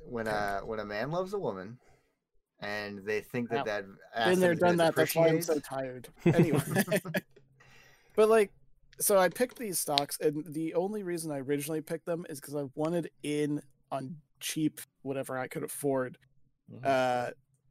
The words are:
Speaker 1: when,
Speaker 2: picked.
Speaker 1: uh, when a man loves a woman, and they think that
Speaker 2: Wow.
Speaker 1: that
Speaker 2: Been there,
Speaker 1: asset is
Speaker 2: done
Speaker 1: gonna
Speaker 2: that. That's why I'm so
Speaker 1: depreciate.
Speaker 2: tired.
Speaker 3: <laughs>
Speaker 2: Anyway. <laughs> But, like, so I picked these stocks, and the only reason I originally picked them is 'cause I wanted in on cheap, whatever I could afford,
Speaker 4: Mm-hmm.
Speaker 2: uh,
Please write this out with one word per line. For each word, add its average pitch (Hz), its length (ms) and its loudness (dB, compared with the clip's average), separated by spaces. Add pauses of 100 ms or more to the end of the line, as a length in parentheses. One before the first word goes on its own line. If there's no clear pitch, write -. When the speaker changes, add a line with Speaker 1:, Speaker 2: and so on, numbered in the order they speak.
Speaker 1:
when, 117 200 -6
Speaker 2:
picked. 107 120 0
Speaker 1:
uh, 101 260 -2
when 110 180 -6
a 104 40 -6
man 107 280 -4
loves 185 220 -2
a 202 40 -4
woman, 110 400 -6 (800)
and 104 480 -6
they 107 140 0
think 120 300 -6
that 117 80 0
Speaker 2:
Wow. 135 60 -2
Speaker 1:
that 104 200 -2
Speaker 2:
Been 117 560 0
there, 180 100 6
Speaker 1:
asset - 40 2
is 151 40 -2
Speaker 2:
done 175 180 4
Speaker 1:
gonna - 20 -
Speaker 2:
that. 165 180 4
That's - 180 2
why 165 140 6
I'm 160 120 4
so 165 140 0
Speaker 1:
depreciate. 147 100 -2
Speaker 2:
tired. 131 520 -8
Speaker 3:
<laughs> - 100 -18
Speaker 2:
Anyway. 156 340 6 (540)
<laughs> 190 80 -2 (920)
But, 214 120 6
like, 220 240 6 (480)
so 202 180 4
I 185 120 8
picked 254 260 -2
these 208 220 -4
stocks, 143 420 0
and 151 320 2
the 160 220 -4
only 196 300 0
reason 165 260 -4
I 143 80 -4
originally 143 420 -2
picked 160 260 -8
them 170 220 -4
is 151 120 -10
'cause 139 160 -10
I 143 80 -2 (100)
wanted 160 360 -2 (120)
in 147 400 0 (300)
on 135 240 -6 (240)
cheap, - 400 -2 (220)
whatever 135 360 -4
I 127 80 -4
could 147 160 -8
afford, 131 560 -2 (520)
Speaker 4:
Mm-hmm. 113 140 -12
Speaker 2:
uh, 127 460 2 (400)